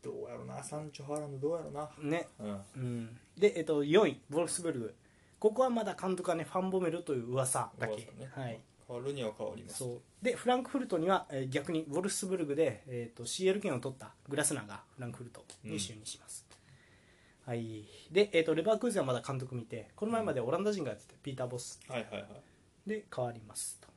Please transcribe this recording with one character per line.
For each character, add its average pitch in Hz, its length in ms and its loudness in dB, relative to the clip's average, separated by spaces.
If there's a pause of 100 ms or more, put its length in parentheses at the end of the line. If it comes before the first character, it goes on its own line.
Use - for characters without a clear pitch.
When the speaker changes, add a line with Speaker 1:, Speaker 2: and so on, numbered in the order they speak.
Speaker 1:
ど - 80 -8 (160)
う 123 40 -10
や 120 60 -8
ろ 123 80 -10
な、 131 200 -8
サ 151 140 -6
ン 151 120 -8
チ 139 120 -14
ョ、 135 40 -10
ハ 147 80 -4
ー 151 60 -2
ラ 151 60 -6
ン 139 140 -8
ド 143 80 2
ど 165 60 2
う - 40 0
や 160 40 -4
ろ 151 80 -8
な。 147 280 -6
Speaker 2:
ね。 151 280 0 (140)
Speaker 1:
う 107 40 -8
ん。 101 160 -4 (160)
Speaker 2:
う - 20 -8
ん。 120 400 -4 (200)
で、 196 200 6
え 165 40 0
っ - 20 0
と、 151 200 2
四 170 240 8
位、 - 120 -2 (100)
ボ 147 100 2
ル 170 60 4
フ 160 60 -2
ス 180 100 -4
ブ 170 100 0
ル 127 80 0
グ。 110 140 -6 (440)
こ 214 120 6
こ 233 120 4
は 254 80 6
ま 233 140 2
だ 185 160 -2
監 185 160 2
督 180 140 -2
は 165 60 4
ね、 165 80 -2
フ - 140 -2
ァ - 20 4
ン 185 100 2
ボ 185 100 4
メ 175 100 2
ル 175 120 -2
と 156 120 0
い 127 60 2
う 117 120 -4
噂 131 460 2
だ 120 100 0
け。 107 60 0
Speaker 1:
噂 - 180 -10
ね。 131 200 -12
Speaker 2:
は 131 160 -6
い。 117 120 -8 (320)
Speaker 1:
変 123 40 -6
わ 120 60 -6
る 139 100 -2
に 139 120 -4
は 107 120 -2
変 113 100 -4
わ 101 100 -4
り - 80 -12
ま - 60 -14
す。 - 80 -10
Speaker 2:
そ 127 80 -4
う。 - 380 -10
で、 240 100 2
フ 233 140 -2
ラ 247 80 6
ン 254 60 0
ク 254 80 -8
フ 277 80 0
ル 254 80 0
ト 180 120 0
に 160 100 2
は、 190 220 4
え 135 180 -2
ー、 - 0 -
逆 143 240 -2
に 160 180 0
ウ 139 40 -6
ォ 165 80 2
ル 202 60 0
フ 202 60 -2
ス - 120 -4
ブ 185 100 0
ル 170 100 0
グ 143 80 0
で、 143 320 2
え 120 260 -6
ー - 40 -20
と、 117 100 -10
シ - 180 -4
ー 185 60 8
エ 190 40 6
ル 208 60 -2
権 190 140 0
を 123 60 -2
取 131 140 -4
っ - 40 -20
た - 140 -16 (160)
グ 139 80 -2
ラ 147 80 4
ス 156 100 2
ナ 123 60 -2
ー 107 60 -10
が 101 160 -12 (120)
フ 127 80 -10
ラ 120 60 -6
ン 117 40 -8
ク - 60 -12
フ 123 60 -10
ル 117 60 -14
ト - 140 -18 (200)
に 107 140 -4
就 101 180 -4
任 107 80 -16
し - 140 -10
ま - 100 -20
す。 - 180 -14 (1000)
Speaker 1:
う 131 40 -8
ん。 - 20 -2
Speaker 2:
は 120 40 -2
い。 113 280 -6 (260)
で、 202 220 6
え 170 80 10
ー 160 40 6
と、 160 100 4
レ 160 80 4
バ 214 120 6
ー 214 40 0
ク 247 100 2
ー - 20 4
ゼ 196 100 2
ン - 20 4
は 135 40 2
ま 127 80 4
だ 120 120 2
監 135 120 0
督 127 160 -6
見 120 80 -4
て、 113 340 -10
こ 208 100 -2
の 226 60 0
前 226 100 2
ま 185 100 0
で 131 80 2
オ 117 100 0
ラ 165 80 2
ン 196 60 0
ダ 208 80 2
人 190 120 -2
が 123 60 -2
や 104 60 -6
っ - 40 -18
て - 60 -20
て、 - 80 -20
Speaker 1:
う - 20 -20
ん。 - 60 -20
Speaker 2:
ピ 143 100 -6
ー 127 40 -6
タ 127 100 -2
ー・ - 20 -4
ボ 123 100 -4
ス。 - 300 -10
Speaker 1:
は 131 100 -4
い 110 120 -4
は 104 80 -4
い - 20 -4
は - 0 -
い。 - 80 -12 (580)
Speaker 2:
で、 208 180 -4 (100)
変 127 100 0
わ 120 80 -4
り 117 80 -12
ま 107 160 -14
す - 240 -8
と。 - 160 -20